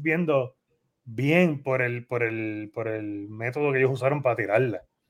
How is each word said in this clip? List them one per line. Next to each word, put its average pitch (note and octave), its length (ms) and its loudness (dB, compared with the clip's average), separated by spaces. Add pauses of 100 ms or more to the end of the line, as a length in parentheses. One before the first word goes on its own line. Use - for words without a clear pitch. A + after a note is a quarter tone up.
viendo D#3 540 0 (480)
bien C#3+ 600 2
por C3 180 0
el, A#2+ 260 -2
por A#2+ 160 -2
el, A2 500 -4
por A2+ 140 -6
el G#2 420 -6
método B2 440 -2
que C3 60 2
ellos C3 120 4
usaron C#3 300 0
para B2+ 160 0
tirarla. A2 460 0 (260)